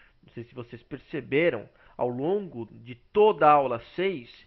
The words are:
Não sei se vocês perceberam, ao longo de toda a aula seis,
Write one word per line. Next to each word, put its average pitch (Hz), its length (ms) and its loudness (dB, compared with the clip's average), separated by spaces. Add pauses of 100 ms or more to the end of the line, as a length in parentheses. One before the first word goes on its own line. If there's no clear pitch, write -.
(260)
Não - 60 -20
sei 120 100 -12
se - 100 -20
vocês 120 300 -16
perceberam, 135 840 -4 (260)
ao 127 140 -2
longo 135 600 -6
de 113 260 -20 (180)
toda 202 340 4
a 151 40 10
aula 131 280 2 (160)
seis, 175 340 -6 (180)